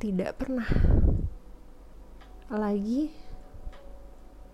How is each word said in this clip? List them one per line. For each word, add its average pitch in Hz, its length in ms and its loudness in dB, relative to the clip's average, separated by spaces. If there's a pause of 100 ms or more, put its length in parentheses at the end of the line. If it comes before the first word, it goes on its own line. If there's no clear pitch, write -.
tidak 196 400 -2
pernah 254 240 -4 (1800)
lagi 214 640 -2 (1400)